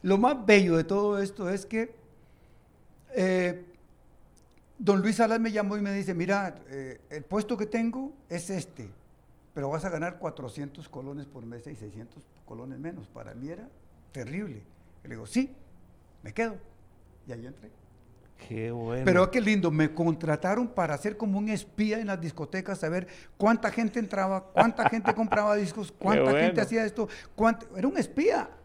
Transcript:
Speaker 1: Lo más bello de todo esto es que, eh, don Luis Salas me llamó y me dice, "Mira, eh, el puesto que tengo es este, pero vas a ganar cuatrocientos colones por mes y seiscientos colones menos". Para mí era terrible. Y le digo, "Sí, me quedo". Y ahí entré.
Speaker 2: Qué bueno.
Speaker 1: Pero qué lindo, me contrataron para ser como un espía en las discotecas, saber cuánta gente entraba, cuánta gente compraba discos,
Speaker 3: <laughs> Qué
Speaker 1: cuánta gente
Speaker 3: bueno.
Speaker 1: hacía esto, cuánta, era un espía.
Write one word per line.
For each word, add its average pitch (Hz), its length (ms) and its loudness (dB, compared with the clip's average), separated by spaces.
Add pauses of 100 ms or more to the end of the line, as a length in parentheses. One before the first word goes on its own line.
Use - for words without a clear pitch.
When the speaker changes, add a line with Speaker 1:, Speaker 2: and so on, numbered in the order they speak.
Speaker 1:
Lo 196 140 4
más 247 280 2
bello 190 320 8
de 160 80 2
todo 202 340 0
esto 196 300 -6
es 196 160 -4
que, 226 280 -4 (1200)
eh, 185 500 2 (1120)
don 196 240 4
Luis 208 140 2
Salas 226 240 4
me 226 120 0
llamó 208 260 0
y 208 40 -2
me 196 120 -2
dice, 196 200 -2
"Mira, 180 420 -2 (140)
eh, 135 300 -10 (100)
el 147 140 -10
puesto 208 340 -4
que 214 80 -4
tengo 233 480 -4 (160)
es 170 200 -8
este, 139 400 -8 (640)
pero 139 160 -6
vas 160 160 -4
a 190 40 -2
ganar 170 300 -6
cuatrocientos 143 680 -10
colones 139 380 -12
por 127 200 -18
mes 117 220 -14
y 127 80 -14
seiscientos 107 480 -16 (220)
colones 127 340 -14
menos". 165 280 -12
Para 107 260 -16
mí 131 160 -12
era 208 180 -14 (440)
terrible. 139 500 -10 (420)
Y - 40 -18
le 117 80 -12
digo, 113 100 -14
"Sí, 262 260 0 (720)
me 107 100 -12
quedo". 220 220 -2 (720)
Y 131 40 -12
ahí 117 140 -10
entré. 131 240 -16 (800)
Speaker 2:
Qué 113 220 -6
bueno. 117 340 -4
Speaker 1:
Pero 185 280 6
qué 247 100 2
lindo, 196 300 4
me 156 240 4
contrataron 165 720 0
para 165 320 -2
ser 208 180 -6
como 202 220 0
un 214 100 -2
espía 214 500 -2
en 220 60 -6
las 190 160 -4
discotecas, 175 560 -6
saber 175 300 -2 (280)
cuánta 226 360 4
gente 226 260 -2
entraba, 190 460 -2 (100)
cuánta 233 360 4
gente 220 260 0
compraba 208 400 2
discos, 202 360 -4
Speaker 3:
<laughs> - 0 -
Qué - 60 -20
Speaker 1:
cuánta 185 360 4
gente 151 180 6
Speaker 3:
bueno. 220 100 2
Speaker 1:
hacía 220 240 0
esto, 214 240 -2 (260)
cuánta, 226 300 2 (100)
era 190 120 0
un 359 100 2
espía. 311 500 2 (180)